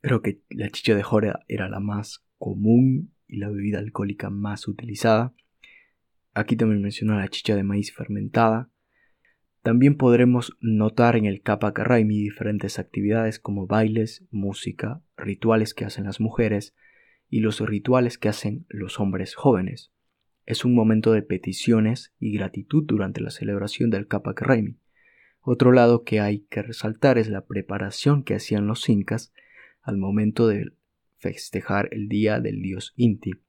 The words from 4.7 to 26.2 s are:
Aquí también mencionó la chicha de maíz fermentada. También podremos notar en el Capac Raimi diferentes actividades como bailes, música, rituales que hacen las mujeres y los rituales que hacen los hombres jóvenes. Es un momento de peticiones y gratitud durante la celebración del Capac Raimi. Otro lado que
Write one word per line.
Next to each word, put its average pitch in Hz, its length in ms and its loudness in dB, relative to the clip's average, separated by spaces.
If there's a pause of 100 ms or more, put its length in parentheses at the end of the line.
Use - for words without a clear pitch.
Aquí 110 240 -2
también 107 260 2
mencionó 104 360 -2
la 98 100 -4
chicha - 280 -2
de 98 80 0
maíz 101 280 -2
fermentada. 110 800 -2 (960)
También 131 300 6
podremos 123 640 4
notar 113 560 2
en 107 80 2
el 98 180 -2
Capac 104 360 -2
Raimi 107 440 2
diferentes 104 560 -4
actividades 107 600 -2
como 101 260 -6
bailes, 110 640 0
música, 101 720 -6 (140)
rituales 107 580 0
que - 100 -8
hacen 101 200 -8
las 101 160 -8
mujeres 107 560 -2 (520)
y 113 120 -2
los 107 180 0
rituales 117 580 0
que - 120 -2
hacen 104 400 -6
los 98 320 -10
hombres 95 340 -4
jóvenes. - 580 -2 (520)
Es - 200 -6
un 123 80 4
momento 110 380 4
de 107 120 4
peticiones 107 1000 0
y 107 120 -2
gratitud 101 540 -2
durante 101 340 -2
la 107 100 -6
celebración 104 600 -2
del 101 160 -2
Capac 101 340 -4
Raimi. 117 380 0 (640)
Otro 123 320 4
lado 120 320 6
que 107 160 0